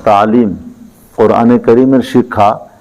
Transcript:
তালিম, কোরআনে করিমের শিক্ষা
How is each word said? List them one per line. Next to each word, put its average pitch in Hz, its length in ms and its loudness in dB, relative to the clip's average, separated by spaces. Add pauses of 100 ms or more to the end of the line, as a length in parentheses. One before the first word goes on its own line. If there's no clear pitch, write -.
তালিম, 107 520 0 (600)
কোরআনে 117 420 2
করিমের 127 440 2
শিক্ষা 110 560 -2 (220)